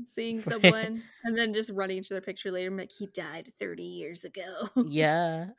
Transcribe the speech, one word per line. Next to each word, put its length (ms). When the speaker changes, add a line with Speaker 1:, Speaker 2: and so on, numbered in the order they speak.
Speaker 1:
Seeing 340
Speaker 2:
<laughs> 20
For 100
Speaker 1:
someone 500
and 120
then 200
just 160
running 320
to 60
their 120
picture 300
later 160
and 100
like, 140
"He 160
died 520
thirty 240
years 400
ago." 520
<laughs> 120
Speaker 2:
Yeah, 600